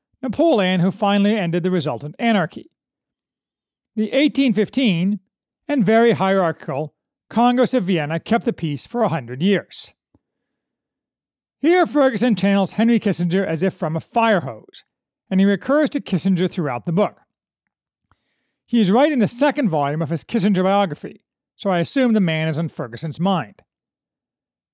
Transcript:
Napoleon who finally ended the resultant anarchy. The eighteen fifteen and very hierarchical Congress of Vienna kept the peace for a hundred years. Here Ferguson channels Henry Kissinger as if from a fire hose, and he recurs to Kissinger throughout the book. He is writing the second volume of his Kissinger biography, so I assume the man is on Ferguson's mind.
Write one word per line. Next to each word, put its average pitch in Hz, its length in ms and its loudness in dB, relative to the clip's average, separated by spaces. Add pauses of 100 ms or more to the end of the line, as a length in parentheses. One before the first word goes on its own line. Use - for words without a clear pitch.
(220)
Napoleon 220 580 2
who 180 120 2
finally 202 440 2
ended 175 280 -2
the 185 80 0
resultant 147 480 -4
anarchy. 214 520 -2 (1200)
The 214 180 -2
eighteen 269 400 2
fifteen 196 640 0 (480)
and 277 180 0
very 226 280 4
hierarchical 165 800 -2 (360)
Congress 247 420 2
of 240 120 0
Vienna 165 340 -2
kept - 240 -2
the 233 80 -2
peace 151 340 -6
for 233 180 -4
a 202 40 2
hundred 131 340 -6
years. 185 520 -2 (1700)
Here 349 260 4
Ferguson 247 500 2
channels 196 380 0
Henry 226 260 2
Kissinger 180 480 -2
as 160 160 -4
if 190 100 0
from 160 220 -4
a 156 60 -4
fire 226 400 0
hose, - 420 -14 (460)
and 190 100 2
he 196 60 6
recurs 269 460 2
to 285 100 -4
Kissinger 185 500 -2
throughout 135 340 -6
the 175 60 -4
book. 165 300 -2 (1400)
He 233 160 2
is 185 100 2
writing 277 280 2
the 208 100 2
second 277 400 0
volume 151 320 -2
of 143 80 -4
his 160 160 -6
Kissinger 190 360 0
biography, 190 640 -2 (320)
so - 140 -6
I 180 100 2
assume 247 320 0
the 220 80 4
man 160 300 0
is 147 100 -4
on 165 80 -2
Ferguson's 135 520 -10
mind. 165 420 -2 (1120)